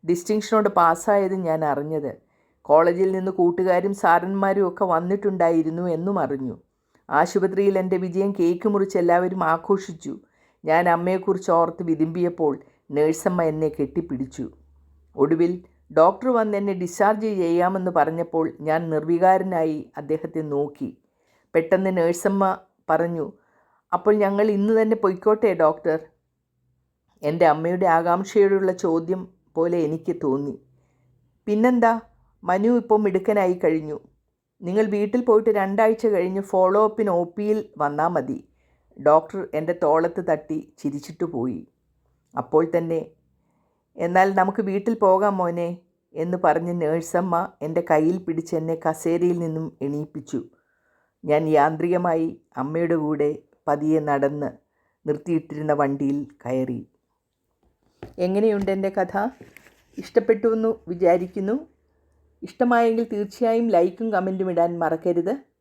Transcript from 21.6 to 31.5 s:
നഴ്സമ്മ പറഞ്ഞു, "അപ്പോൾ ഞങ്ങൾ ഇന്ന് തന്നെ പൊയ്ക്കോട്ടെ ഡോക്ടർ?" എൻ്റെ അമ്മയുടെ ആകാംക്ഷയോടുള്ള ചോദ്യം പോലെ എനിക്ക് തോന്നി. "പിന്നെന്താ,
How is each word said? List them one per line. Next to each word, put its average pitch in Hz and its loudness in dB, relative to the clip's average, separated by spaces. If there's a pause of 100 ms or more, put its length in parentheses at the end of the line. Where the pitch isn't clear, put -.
നഴ്സമ്മ 185 0 (320)
പറഞ്ഞു, 165 -2 (640)
"അപ്പോൾ 208 4
ഞങ്ങൾ 208 2
ഇന്ന് 214 2
തന്നെ 220 2
പൊയ്ക്കോട്ടെ 214 2
ഡോക്ടർ?" 160 2 (1200)
എൻ്റെ 165 2
അമ്മയുടെ 170 2
ആകാംക്ഷയോടുള്ള 185 2
ചോദ്യം 180 -2 (280)
പോലെ 175 0
എനിക്ക് 160 -4
തോന്നി. 143 -4 (840)
"പിന്നെന്താ, 226 2 (440)